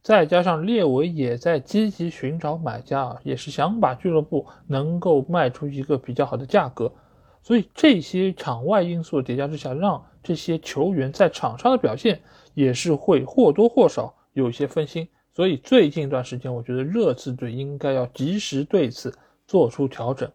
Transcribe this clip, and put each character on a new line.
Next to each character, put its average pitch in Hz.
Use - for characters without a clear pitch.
再 196
加 175
上 170
列 220
维 143
也 131
在 165
积 208
极 170
寻 151
找 156
买 123
家 139
啊， 127
也 131
是 -
想 180
把 131
俱 180
乐 160
部 151
能 151
够 156
卖 165
出 147
一 139
个 135
比 127
较 139
好 -
的 127
价 170
格， 117
所 233
以 202
这 247
些 185
场 123
外 196
因 170
素 151
叠 127
加 139
之 156
下， 139
让 165
这 170
些 165
球 165
员 135
在 175
场 -
上 247
的 254
表 -
现 196
也 131
是 165
会 139
或 160
多 226
或 -
少 -
有 127
一 -
些 139
分 151
心。 165
所 185
以 165
最 190
近 156
一 139
段 131
时 123
间， 127
我 120
觉 123
得 131
热 180
刺 131
队 127
应 139
该 135
要 127
及 160
时 143
对 160
此 -
做 147
出 139
调 123
整。 123